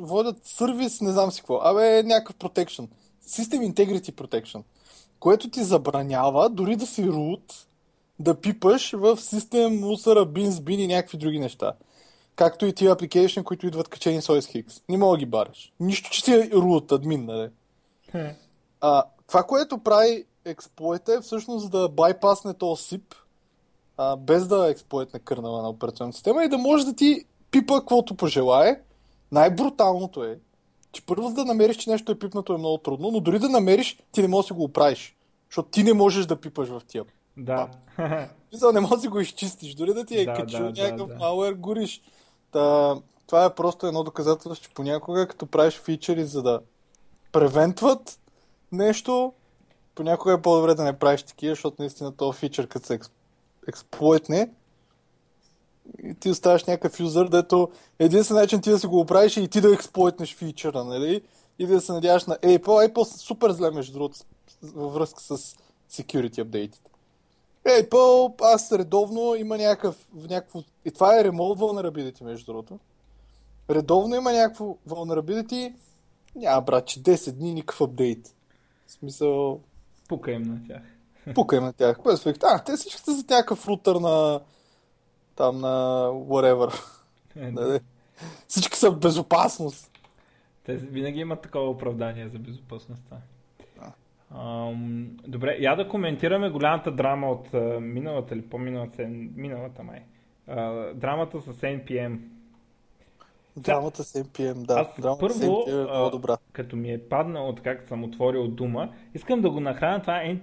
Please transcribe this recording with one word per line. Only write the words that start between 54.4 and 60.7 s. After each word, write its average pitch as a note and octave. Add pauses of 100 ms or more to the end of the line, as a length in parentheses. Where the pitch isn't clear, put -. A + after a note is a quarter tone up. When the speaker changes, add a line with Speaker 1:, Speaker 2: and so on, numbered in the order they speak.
Speaker 1:
и -
ти -
оставаш F3
някакъв F3
юзър, E3+
дето F3 (280)
единствен G#3
начин G3+
ти G#3+
да G#3
си G#3+
го F3+
оправиш F#3+
е G#3
и F3+
ти G3+
да G3+
експлойтнеш F3
фичъра, D3+